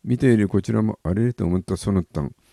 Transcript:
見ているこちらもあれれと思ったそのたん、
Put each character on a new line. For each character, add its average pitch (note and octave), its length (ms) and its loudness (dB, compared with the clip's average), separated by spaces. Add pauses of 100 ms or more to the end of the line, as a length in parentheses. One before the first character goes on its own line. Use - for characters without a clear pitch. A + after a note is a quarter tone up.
見 B2 140 -2
て B2+ 160 4
い - 20 6
る G#2 120 2
こ G2 120 0
ち F#2 100 -8
ら A2 120 2
も G#2+ 200 -2
あ F2+ 120 -2
れ A2 100 0
れ A#2+ 80 0
と F#2+ 140 -4
思 F2+ 140 0
っ - 20 -18
た F#2 160 -4
そ - 120 -4
の F#2+ 120 2
た E2 180 -6
ん、 C#2 140 -6 (180)